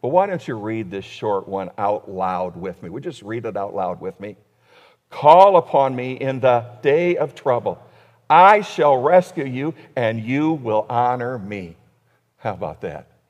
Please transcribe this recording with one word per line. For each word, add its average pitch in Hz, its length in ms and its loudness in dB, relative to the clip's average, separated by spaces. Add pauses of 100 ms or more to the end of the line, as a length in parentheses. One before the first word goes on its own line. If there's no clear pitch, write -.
But 127 60 -4
why 180 180 2
don't 180 200 -8
you 127 100 -8
read 110 340 -6
this 98 160 -10
short 101 420 -4
one 95 300 -6
out 104 320 -4
loud 92 440 -6
with 87 280 -12
me? 87 80 -14
Would 120 140 -14
you 175 60 -10
just 131 120 -18
read 117 240 -10
it 101 100 -8
out 101 180 -8
loud 92 280 -6
with 92 180 -12
me? 101 160 -14 (720)
"Call 180 480 6
upon 139 400 2
me 127 160 -6
in 131 280 -6
the 123 260 2 (160)
day 170 340 2
of 147 180 -4
trouble. 110 480 -4 (460)
I 294 320 8
shall 147 400 2
rescue 165 460 2
you, 135 280 -6 (220)
and 113 240 -2
you 135 320 -2
will 113 380 -2
honor 123 480 -2
me." 95 380 -12 (600)
How 107 160 -8
about 87 300 -10
that? 85 240 -12 (240)